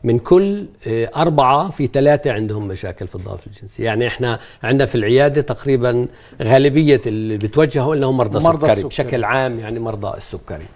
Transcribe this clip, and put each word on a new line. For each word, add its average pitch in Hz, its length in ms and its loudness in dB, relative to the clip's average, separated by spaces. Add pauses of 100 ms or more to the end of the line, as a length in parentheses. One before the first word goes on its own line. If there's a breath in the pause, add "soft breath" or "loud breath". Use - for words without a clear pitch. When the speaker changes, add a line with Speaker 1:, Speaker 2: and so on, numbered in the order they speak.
Speaker 1:
من 120 140 2
كل، 196 480 2 (200)
آه، 113 300 -2
أربعة 151 540 2
في 147 160 -2
ثلاثة 143 460 2
عندهم 104 360 -4
مشاكل 95 380 -8
في - 80 -16
الضعف 95 320 -12
الجنسي. - 360 -14
يعني 113 240 0
إحنا 117 320 -4 (240 loud breath)
عندنا 135 240 2
في - 80 -6
العيادة 135 460 4
تقريبًا 123 680 -2 (360 loud breath)
غالبية 139 640 4
اللي 110 300 -4
بتوجهوا 143 600 0
لهم 131 200 0
مرضى 117 280 0
Speaker 2:
مرضى 160 120 0
Speaker 1:
السكري 147 160 2
Speaker 2:
السكري. 101 160 -2
Speaker 1:
بشكل 127 360 -4
عام، 123 360 -2
يعني 110 180 -8
مرضى 107 380 -6
السكري. - 480 -12 (120)